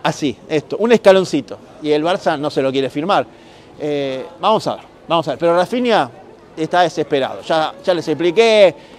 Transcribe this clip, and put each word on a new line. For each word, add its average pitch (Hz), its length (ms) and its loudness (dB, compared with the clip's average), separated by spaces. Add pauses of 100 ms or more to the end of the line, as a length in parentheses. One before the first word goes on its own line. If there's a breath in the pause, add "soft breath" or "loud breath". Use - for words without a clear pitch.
así, 151 320 -4 (140)
esto, 151 300 -4
un 233 120 2
escaloncito, 185 640 2 (240)
y 151 100 -2
el 151 120 2
Barça 170 340 -2
no 139 120 -4
se 151 120 -2
lo 135 100 0
quiere 135 180 -2
firmar. 151 360 -2 (540 loud breath)
Eh, 143 460 -6 (160)
vamos 196 260 0
a 113 80 -4
ver, - 100 -20 (220)
vamos 160 200 0
a 151 40 -4
ver, 151 80 -6
pero 170 160 2
Rafinha 180 540 0 (480)
está 165 240 0
desesperado, 135 600 -2
ya, 156 300 -2 (100)
ya 185 100 0
les 160 140 -4
expliqué, 175 680 4 (240 loud breath)